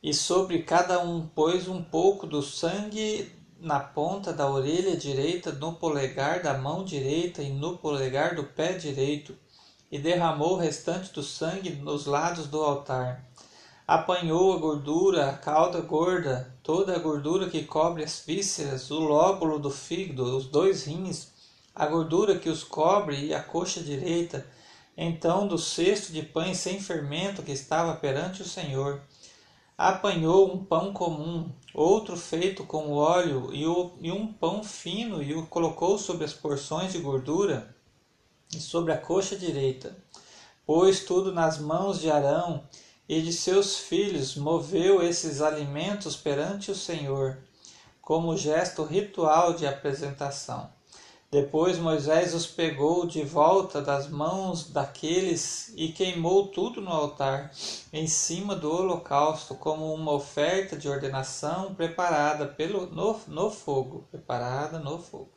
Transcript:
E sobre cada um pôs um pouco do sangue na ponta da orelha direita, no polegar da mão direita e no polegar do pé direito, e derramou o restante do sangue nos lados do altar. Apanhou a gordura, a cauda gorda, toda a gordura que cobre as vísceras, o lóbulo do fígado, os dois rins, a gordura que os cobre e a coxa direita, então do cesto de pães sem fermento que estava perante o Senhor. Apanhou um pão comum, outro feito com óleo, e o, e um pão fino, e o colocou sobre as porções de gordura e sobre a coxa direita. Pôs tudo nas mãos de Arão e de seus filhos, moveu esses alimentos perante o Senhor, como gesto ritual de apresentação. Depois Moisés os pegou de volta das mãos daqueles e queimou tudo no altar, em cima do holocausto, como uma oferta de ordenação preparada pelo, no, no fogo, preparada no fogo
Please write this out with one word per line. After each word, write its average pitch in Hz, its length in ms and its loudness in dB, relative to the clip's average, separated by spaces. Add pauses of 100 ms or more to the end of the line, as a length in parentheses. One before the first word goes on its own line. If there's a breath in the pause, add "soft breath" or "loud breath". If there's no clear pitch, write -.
E 151 120 -2
sobre 180 500 2
cada 180 400 4
um 170 240 -4
pôs 180 400 2
um 185 160 -6
pouco 190 420 2
do 147 160 -2
sangue 208 920 -4 (240)
na 151 220 -2
ponta 175 500 -4
da 143 180 0
orelha 156 460 2
direita, 143 560 -2
no 151 220 -6
polegar 147 680 -2
da 147 160 -2
mão 156 280 -4
direita 156 580 -2
e 139 80 -4
no 151 280 -4
polegar 143 540 0
do 151 120 -4
pé 180 320 -2
direito, 147 580 -2 (560 soft breath)
e 147 80 -6
derramou 165 540 2
o 185 40 0
restante 170 540 -2
do 151 100 -8
sangue 175 500 -4
nos 147 340 -6
lados 156 420 0
do 156 160 -2
altar. 131 640 -2 (600 loud breath)
Apanhou 170 680 4
a 175 40 0
gordura, 156 760 2
a - 20 -4
cauda 165 480 2
gorda, 156 800 0
toda 185 320 2
a 170 40 0
gordura 156 500 -2
que 156 160 -4
cobre 165 360 0
as - 240 -8
vísceras, 151 680 -4
o 151 80 -2
lóbulo 160 600 4
do 143 100 -2
fígado, 156 540 -6 (140)
os 135 80 -4
dois 170 400 4
rins, 175 420 -8 (480 soft breath)
a 160 100 0
gordura 165 540 2
que - 80 -4
os 156 160 -2
cobre 156 640 2
e 156 80 -2
a 147 100 -4
coxa 175 380 -4
direita, 165 680 -4 (480 loud breath)
então 170 500 0
do 180 120 0
cesto 175 560 0
de 156 80 -6
pães 170 360 -4
sem 190 220 -4
fermento 170 640 -4
que 135 80 -8
estava 156 460 0
perante 160 440 -2
o 185 60 -10
Senhor. 139 540 -4 (760 loud breath)
Apanhou 180 760 4
um 185 120 -6
pão 190 260 2
comum, 165 580 -4 (240)
outro 180 440 4
feito 175 480 -2
com 156 260 -4
óleo, 147 640 4
e 143 120 -2
o, 175 360 0
e 165 100 -4
um 214 160 -4
pão 202 340 -2
fino, 196 600 -6
e 143 100 -4
o 160 120 -4
colocou 170 520 2
sobre 160 280 -4
as 143 80 -6
porções 156 580 -4
de 180 80 -6
gordura 139 720 0 (800)
e 165 60 -10
sobre 165 320 -2
a 151 60 2
coxa 190 400 -2
direita. 135 600 -4 (680 loud breath)
Pôs 185 400 6
tudo 190 260 2
nas 160 280 2
mãos 165 380 0
de 156 140 2
Arão 151 560 2 (400 loud breath)
e 156 140 2
de 165 100 0
seus 196 460 2
filhos, 170 580 0
moveu 165 640 4
esses 165 380 0
alimentos 151 800 -2
perante 170 540 -2
o 196 40 -2
Senhor, 139 600 -2 (640 loud breath)
como 165 340 0
gesto 156 480 0
ritual 170 720 4
de 165 120 -4
apresentação. 139 1040 -6 (640 loud breath)
Depois 156 460 4
Moisés 160 560 2
os 165 140 -2
pegou 160 580 0
de 160 180 -4
volta 156 600 4
das 139 260 0
mãos 170 640 -4
daqueles 165 1040 -2
e 160 140 -2
queimou 180 580 2
tudo 226 340 -4
no 190 80 -8
altar, 147 600 -2 (420 loud breath)
em 156 140 -2
cima 190 480 -2
do 151 180 -2
holocausto, 156 800 2
como 156 400 -4
uma 156 180 -2
oferta 160 640 0
de 143 140 -6
ordenação 147 840 -4
preparada 156 720 0
pelo, 180 400 -4
no, 175 280 0 (120)
no 170 240 -2
fogo, - 580 -4
preparada 135 720 -4
no 147 180 -6
fogo - 400 -14